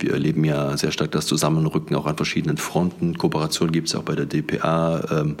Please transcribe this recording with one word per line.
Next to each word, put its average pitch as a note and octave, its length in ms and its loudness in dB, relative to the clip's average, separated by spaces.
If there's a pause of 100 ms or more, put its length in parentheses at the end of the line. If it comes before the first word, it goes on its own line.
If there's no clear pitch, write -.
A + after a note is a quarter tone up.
Wir - 100 0
erleben D#2 320 2
ja D2 340 0
sehr D#2 140 0
stark D#2 220 -2
das D2+ 160 0
Zusammenrücken D#2 680 2
auch C#2+ 120 -2
an D2+ 100 -2
verschiedenen D2+ 400 -2
Fronten. F2 600 0
Kooperation D#2+ 540 0
gibt's D#2+ 240 0
auch - 80 -4
bei D2+ 140 -2
der D2 100 0
D D#2 160 0
P - 160 -2
A, E2 640 0
ähm, D2 200 0